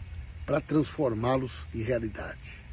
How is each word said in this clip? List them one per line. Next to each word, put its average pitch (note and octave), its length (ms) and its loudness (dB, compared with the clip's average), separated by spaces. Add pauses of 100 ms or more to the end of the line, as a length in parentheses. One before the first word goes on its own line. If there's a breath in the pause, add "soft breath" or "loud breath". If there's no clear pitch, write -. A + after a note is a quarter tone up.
(480)
para C#3+ 120 4
transformá-los C3 1160 2
em A#2 80 0
realidade. G#2+ 760 -2 (140)